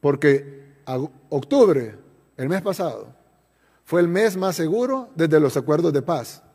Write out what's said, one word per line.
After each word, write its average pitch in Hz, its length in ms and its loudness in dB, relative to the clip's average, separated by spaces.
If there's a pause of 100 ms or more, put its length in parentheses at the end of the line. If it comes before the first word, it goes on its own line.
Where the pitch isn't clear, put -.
Porque 139 840 0
ag-, 131 240 -6 (180)
octubre, 147 680 2 (420)
el 127 100 -6
mes 185 140 -4
pasado, 160 520 -6 (720)
fue 170 160 0
el 175 80 2
mes 185 300 0
más 185 180 -2
seguro 240 580 -2
desde 156 240 2
los 143 180 2
acuerdos 151 360 0
de 139 100 0
paz. 131 400 -6 (120)